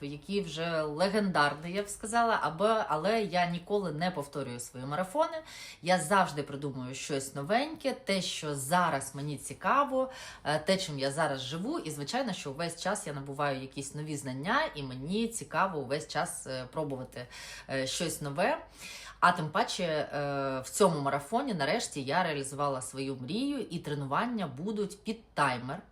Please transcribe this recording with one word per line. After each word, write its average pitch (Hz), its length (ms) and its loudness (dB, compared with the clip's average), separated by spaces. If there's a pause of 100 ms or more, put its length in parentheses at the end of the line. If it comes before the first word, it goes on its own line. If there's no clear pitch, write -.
який 147 400 -2
вже 165 420 0
легендарний, 165 920 4
я 202 100 0
б 202 60 -8
сказала, 226 540 2
аби, 208 460 4
але 190 340 2
я 175 240 4
ніколи 175 460 0
не 170 180 0
повторюю 135 500 -4
свої 127 260 -8
марафони. 302 560 0 (400)
Я 180 160 6
завжди 156 440 4
придумую 135 520 -6
щось 135 400 -4
новеньке, 247 580 0
те, 190 300 0
що 147 320 -4
зараз 139 600 2
мені 143 240 -4
цікаво, 262 720 0 (340)
е, 151 140 2
те, 185 180 4
чим 151 220 -4
я 135 120 2
зараз 143 300 0
живу. 175 380 -4
І, 156 120 -6
звичайно, 185 420 -2
що - 180 -6
увесь 165 320 -4
час 208 240 -2
я 151 60 -4
набуваю 139 480 -2
якісь 135 340 -8
нові 151 220 -4
знання, 135 440 0 (140)
і 147 80 -6
мені 147 460 -2
цікаво 165 520 0
увесь 139 280 -2
час, - 380 -2
е, 127 260 -6
пробувати, 135 540 -4 (440)
е, 135 160 0
щось 160 340 -2
нове. 180 380 2 (640)
А 175 120 10
тим 156 160 -2
паче, 202 360 0
е, 139 800 0
в - 60 -10
цьому 170 300 6
марафоні 190 540 0
нарешті 151 480 0
я 147 200 2
реалізувала 139 600 0
свою 135 340 -4
мрію, 226 440 -2
і 165 180 -4
тренування 160 680 -2
будуть 185 580 -4
під - 300 -8
таймер. 135 580 0